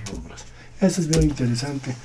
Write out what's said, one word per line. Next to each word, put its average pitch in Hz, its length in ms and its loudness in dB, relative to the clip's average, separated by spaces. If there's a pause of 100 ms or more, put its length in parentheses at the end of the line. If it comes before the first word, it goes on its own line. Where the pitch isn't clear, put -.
(100)
rubros. - 340 -12 (360)
Eso 185 200 4
es 160 80 0
bien 160 160 4
interesante. 131 800 0